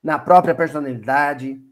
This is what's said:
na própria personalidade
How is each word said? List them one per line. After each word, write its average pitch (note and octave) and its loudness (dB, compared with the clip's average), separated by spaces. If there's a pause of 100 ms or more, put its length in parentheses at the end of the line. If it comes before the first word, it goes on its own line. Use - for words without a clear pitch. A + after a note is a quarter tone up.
na D3+ -4
própria F3 4
personalidade C3+ -4